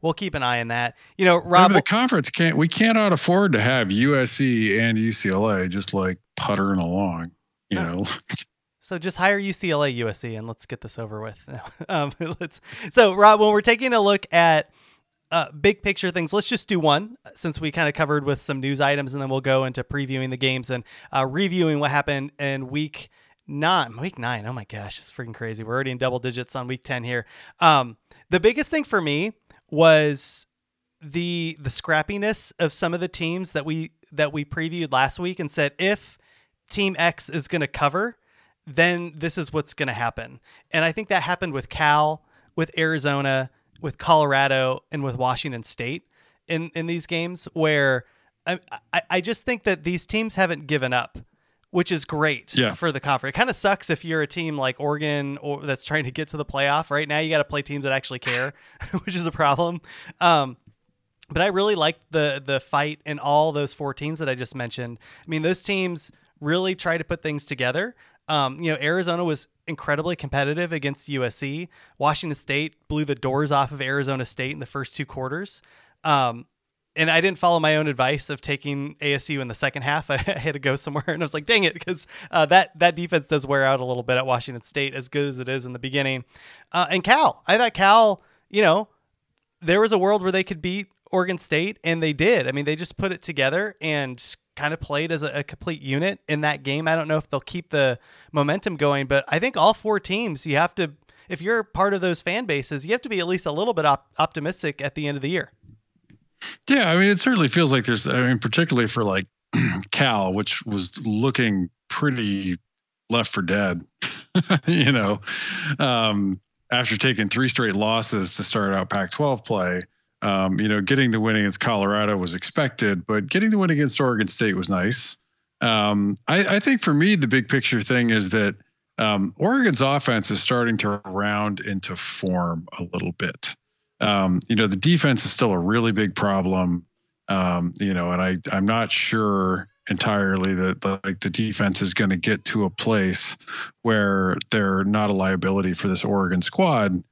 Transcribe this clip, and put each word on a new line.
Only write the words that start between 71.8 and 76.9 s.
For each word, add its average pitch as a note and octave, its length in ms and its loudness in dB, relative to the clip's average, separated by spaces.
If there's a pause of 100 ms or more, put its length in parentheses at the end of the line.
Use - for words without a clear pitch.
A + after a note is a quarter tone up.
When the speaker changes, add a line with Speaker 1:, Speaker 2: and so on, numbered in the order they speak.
Speaker 1:
Washington D3 380 -2
State D3 400 -4 (120)
blew D3+ 160 -2
the C#3+ 120 -2
doors C#3 360 -2
off C#3 200 2
of C#3 100 -10
Arizona C3+ 440 -2
State C3 260 -8
in D3 80 -10
the C3+ 60 -8
first - 300 -10
two D3 100 -6
quarters. C#3 560 -8 (420)
Um, C3 420 2 (500)